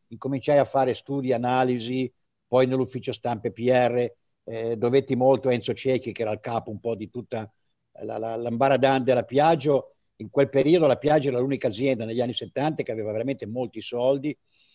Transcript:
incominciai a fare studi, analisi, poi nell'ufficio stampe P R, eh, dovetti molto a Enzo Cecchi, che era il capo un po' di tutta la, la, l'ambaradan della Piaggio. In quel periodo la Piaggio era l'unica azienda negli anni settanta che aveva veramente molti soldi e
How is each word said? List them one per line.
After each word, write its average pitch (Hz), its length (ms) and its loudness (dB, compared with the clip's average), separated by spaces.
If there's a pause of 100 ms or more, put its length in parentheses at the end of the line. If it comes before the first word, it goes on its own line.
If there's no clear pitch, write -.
incominciai 135 520 0
a 131 60 4
fare 131 280 0
studi, 131 400 -4
analisi, 123 800 0 (360)
poi 127 200 4
nell'ufficio 131 440 -4
stampe 117 400 -6
P 120 160 -4
R, 123 440 2 (340)
eh, 113 320 -6
dovetti 127 380 2
molto 131 340 2
a 123 40 2
Enzo 117 200 -2
Cecchi, 127 380 -2
che 107 100 -8
era 107 100 -2
il 107 80 -6
capo 117 300 -6
un 107 100 -10
po' 113 160 -4
di 98 140 -12
tutta 110 420 -10 (520)
la, 110 140 -8
la, 113 180 -6
l'ambaradan 127 680 2
della 120 200 2
Piaggio. 143 720 2 (220)
In 107 120 -14
quel 139 200 2
periodo 151 360 4
la 127 120 4
Piaggio 147 320 2
era 123 100 0
l'unica 135 280 -2
azienda 113 380 -2
negli 117 160 -2
anni 120 120 -2
settanta 139 500 -4
che - 80 -6
aveva 107 200 -4
veramente 117 360 -4
molti 113 340 -6
soldi 131 480 -2
e - 80 -8 (380)